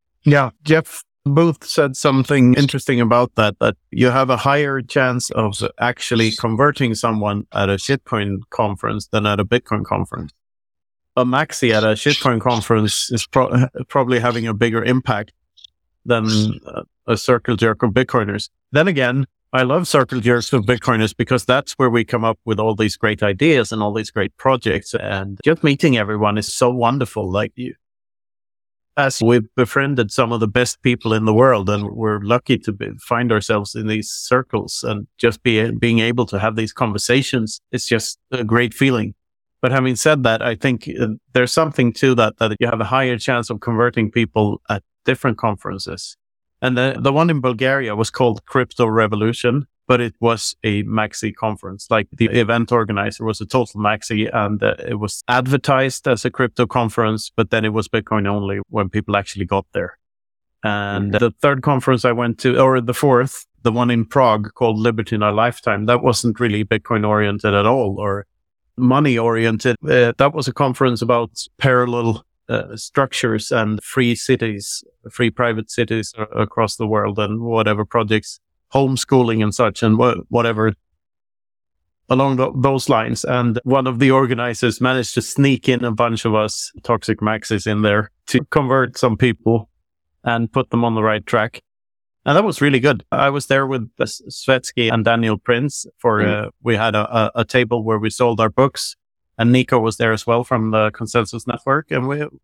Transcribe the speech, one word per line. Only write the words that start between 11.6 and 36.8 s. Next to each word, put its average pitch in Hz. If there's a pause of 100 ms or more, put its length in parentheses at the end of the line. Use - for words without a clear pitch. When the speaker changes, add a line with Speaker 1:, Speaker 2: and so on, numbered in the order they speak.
Speaker 1:
at 107
a 107
shitcoin 127
conference 110
is 117
pro-, 127 (120)
<laughs> 127
probably 127
having 117
a 113
bigger 113
impact 120 (720)
than, 110
uh, - (240)
a 113
circle 120
jerk 110
of 113
Bitcoiners. 107 (220)
Then 156
again, 135 (280)
I 131
love 151
circle 135
jerks 120
of 117
Bitcoiners 110
because 123
that's 135
where 127
we 117
come 113
up 113
with 107
all 107
these 107
great 107
ideas 117
and 110
all 104
these 110
great 95
projects. 123
And 98
just 165
meeting 139
everyone 104
is -
so 123
wonderful. 120
Like 104
you, 123 (1200)
as 135
we've 113
befriended 127
some 117
of 117
the 110
best 120
people 120
in 107
the 110
world, 110
and 101
we're 107
lucky 117
to -
be, 101 (120)
find 120
ourselves 104
in 110
these 107
circles -
and 104 (100)
just 117
be, 113
being 113
able 120
to 98
have 110
these 110
conversations. 117 (100)